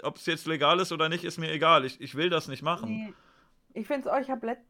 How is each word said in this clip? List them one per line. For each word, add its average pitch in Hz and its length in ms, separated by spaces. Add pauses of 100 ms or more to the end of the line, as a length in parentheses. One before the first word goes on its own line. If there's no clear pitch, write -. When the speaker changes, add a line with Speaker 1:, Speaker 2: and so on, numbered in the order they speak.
Speaker 1:
Ob's - 220
jetzt 160 220
legal 160 320
ist 180 120
oder 160 180
nicht, 170 160
ist 170 120
mir 160 140
egal. 156 340
Ich, 131 160
ich 131 140
will 165 140
das 160 180
nicht 135 160
machen.“ 170 220
Speaker 2:
Nee. 220 320 (560)
Ich 220 140
find's 277 200
auch, 262 120
ich 262 120
hab 233 120
let-, 226 260